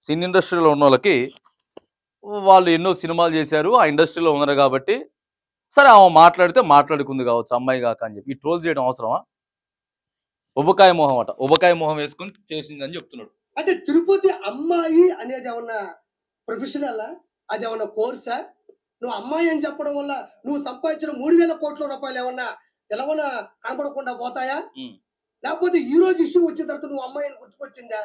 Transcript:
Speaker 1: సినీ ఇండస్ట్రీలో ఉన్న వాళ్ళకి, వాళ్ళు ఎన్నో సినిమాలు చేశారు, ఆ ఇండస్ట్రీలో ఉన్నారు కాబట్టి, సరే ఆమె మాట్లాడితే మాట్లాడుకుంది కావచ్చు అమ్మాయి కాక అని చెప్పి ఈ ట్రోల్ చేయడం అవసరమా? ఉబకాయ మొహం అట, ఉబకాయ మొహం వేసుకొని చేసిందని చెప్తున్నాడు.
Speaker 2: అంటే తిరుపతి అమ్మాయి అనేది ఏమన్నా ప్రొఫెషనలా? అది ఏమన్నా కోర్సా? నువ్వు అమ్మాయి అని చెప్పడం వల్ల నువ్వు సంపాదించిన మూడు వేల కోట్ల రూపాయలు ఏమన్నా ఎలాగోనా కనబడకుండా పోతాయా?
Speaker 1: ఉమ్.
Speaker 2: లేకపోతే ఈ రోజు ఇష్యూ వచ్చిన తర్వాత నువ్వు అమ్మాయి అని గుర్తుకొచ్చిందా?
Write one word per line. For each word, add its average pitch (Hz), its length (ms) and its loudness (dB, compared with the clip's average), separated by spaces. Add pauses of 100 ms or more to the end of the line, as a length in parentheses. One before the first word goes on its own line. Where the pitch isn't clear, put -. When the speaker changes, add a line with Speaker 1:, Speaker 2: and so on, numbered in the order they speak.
Speaker 1:
సినీ 165 220 -4
ఇండస్ట్రీలో 175 440 2
ఉన్న 147 140 2
వాళ్ళకి, 135 500 2 (880)
వాళ్ళు 190 460 4
ఎన్నో 170 240 2
సినిమాలు 170 400 -2
చేశారు, 156 440 0
ఆ 202 80 6
ఇండస్ట్రీలో 160 460 2
ఉన్నారు 143 220 0
కాబట్టి, 139 520 0 (680)
సరే 285 160 6
ఆమె 196 260 10
మాట్లాడితే 175 480 6
మాట్లాడుకుంది 143 640 2
కావచ్చు 120 320 -2
అమ్మాయి 127 260 -2
కాక 117 220 -4
అని 107 140 -12
చెప్పి 131 140 -14
ఈ - 20 -8
ట్రోల్ 160 320 -6
చేయడం 143 180 -2
అవసరమా? 127 400 -4 (1300)
ఉబకాయ 185 340 6
మొహం 143 260 0
అట, 107 140 -4
ఉబకాయ 170 420 2
మొహం 156 240 -2
వేసుకొని 147 340 -10 (220)
చేసిందని 151 420 -12
చెప్తున్నాడు. 220 360 -18 (260)
Speaker 2:
అంటే 349 160 -2
తిరుపతి 381 560 0
అమ్మాయి 330 840 0
అనేది 247 360 -10
ఏమన్నా 226 460 -10 (540)
ప్రొఫెషనలా? 240 680 -8 (360)
అది 214 140 -8
ఏమన్నా 220 200 -6
కోర్సా? 233 520 -8 (340)
నువ్వు - 400 -14
అమ్మాయి 285 380 -4
అని 311 160 -2
చెప్పడం 294 300 -8
వల్ల 285 320 -8 (180)
నువ్వు 285 180 -6
సంపాదించిన 311 540 -8
మూడు 311 180 -2
వేల 330 180 2
కోట్ల 294 320 -8
రూపాయలు 262 320 -10
ఏమన్నా 247 380 -10 (360)
ఎలాగోనా 269 560 -6 (180)
కనబడకుండా 269 480 -8
పోతాయా? 254 440 -8
Speaker 1:
ఉమ్. - 360 -14 (520)
Speaker 2:
లేకపోతే 339 320 -2
ఈ 262 220 -2
రోజు 359 240 2
ఇష్యూ 349 220 0
వచ్చిన 302 220 -8
తర్వాత 294 180 -10
నువ్వు 277 160 -10
అమ్మాయి 277 260 -10
అని 269 140 -14
గుర్తుకొచ్చిందా? 233 640 -16